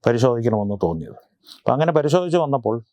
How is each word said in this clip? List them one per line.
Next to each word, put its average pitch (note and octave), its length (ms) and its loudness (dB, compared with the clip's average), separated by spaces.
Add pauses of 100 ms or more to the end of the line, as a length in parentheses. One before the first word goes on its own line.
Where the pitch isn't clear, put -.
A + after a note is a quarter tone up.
പരിശോധിക്കണമെന്ന് A#2 800 2
തോന്നിയത്. E2 340 -6 (400)
അപ്പം - 160 0
അങ്ങനെ D#3+ 240 0
പരിശോധിച്ച് E3+ 440 0
വന്നപ്പോൾ A#2+ 320 -2 (160)